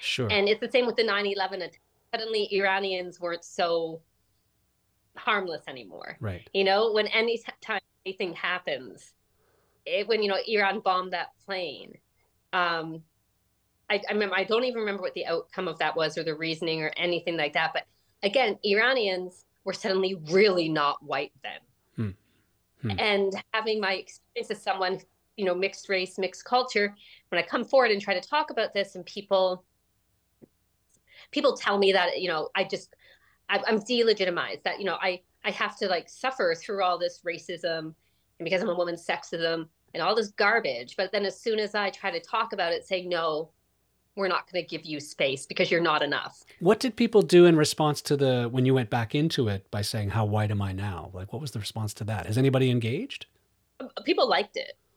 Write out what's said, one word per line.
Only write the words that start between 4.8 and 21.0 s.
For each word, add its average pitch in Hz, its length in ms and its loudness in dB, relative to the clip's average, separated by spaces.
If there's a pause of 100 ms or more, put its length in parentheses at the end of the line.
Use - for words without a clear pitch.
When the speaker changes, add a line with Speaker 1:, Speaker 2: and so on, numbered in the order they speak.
Speaker 2:
harmless 190 520 -2
anymore. 113 520 -14
Speaker 1:
Right. 95 320 -8
Speaker 2:
You 196 120 2
know, 208 280 4
when 208 160 2
any 226 300 0
t-, - 60 -12 (160)
time 214 200 -6 (240)
anything 190 300 -6
happens, 156 800 -6 (760)
it, 190 220 -2
when, 214 140 2
you 208 60 0
know, 190 180 0
Iran 208 340 0
bombed 185 320 0
that 170 160 -4 (180)
plane, 175 480 -8 (580)
um, 165 500 -2 (840)
I, 208 200 0
I 208 40 -4
remember, 202 240 0
I 190 80 2
don't 220 200 2
even 233 160 -2
remember 202 220 -4
what 180 120 -6
the - 120 -6
outcome 170 420 -4
of 160 100 -8
that 165 180 0
was 156 220 -2
or 160 60 -6
the 156 100 -4
reasoning 160 480 -4
or 156 140 -4
anything 170 400 -2
like 147 180 -2
that. 160 180 0
But - 120 -6 (380)
again, 208 420 2
Iranians 202 800 0 (200)
were 190 80 -4
suddenly 190 440 0 (140)
really 180 380 6
not 147 340 0